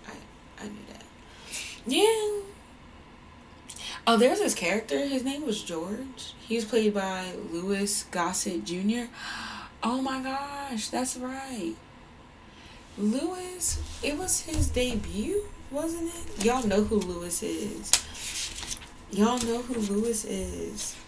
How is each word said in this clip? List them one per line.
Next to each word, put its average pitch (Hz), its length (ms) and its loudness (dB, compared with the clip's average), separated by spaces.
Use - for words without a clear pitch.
I, - 60 -12
I 208 60 -10
knew - 240 -12
that. - 120 -16
Yeah. 415 580 6
Oh, 233 100 8
there's 277 220 8
this 320 160 4
character. 220 500 2
His 262 200 0
name 285 200 -2
was 226 200 0
George. 202 720 -6
He 220 80 0
was 226 100 2
played 214 300 4
by 185 380 0
Louis 196 640 0
Gossett 180 520 0
Junior. 214 440 0
Oh 254 180 2
my 262 220 0
gosh, 277 680 -4
that's 254 260 0
right. 254 580 -4
Louis, 349 840 0
it 294 160 0
was - 240 0
his 320 260 2
debut, 247 800 0
wasn't 330 440 -2
it? 202 300 -4
Y'all 240 220 6
know 202 180 6
who 214 120 2
Louis 175 460 -2
is. 202 480 -4
Y'all 226 280 4
know 233 240 0
who 240 180 -2
Louis 220 340 2
is. 190 680 -4